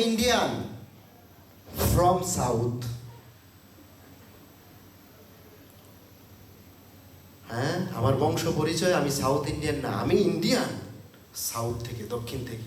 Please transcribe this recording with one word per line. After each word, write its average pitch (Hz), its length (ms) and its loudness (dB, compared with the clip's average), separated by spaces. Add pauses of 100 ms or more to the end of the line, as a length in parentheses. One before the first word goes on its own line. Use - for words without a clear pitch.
Indian 226 440 2 (1500)
from 180 220 6 (220)
South।" 120 440 0 (4000)
হ্যাঁ, 151 460 -2
আমার 135 200 2
বংশ 160 320 2 (100)
পরিচয়, 165 360 2
আমি 143 180 2
সাউথ 143 380 0
ইন্ডিয়ান 151 280 -2
না, 127 120 -4
আমি 113 260 2
ইন্ডিয়ান, 208 540 2 (640)
সাউথ 117 480 -4
থেকে, 117 220 -8
দক্ষিণ 151 400 -6
থেকে। 113 220 -10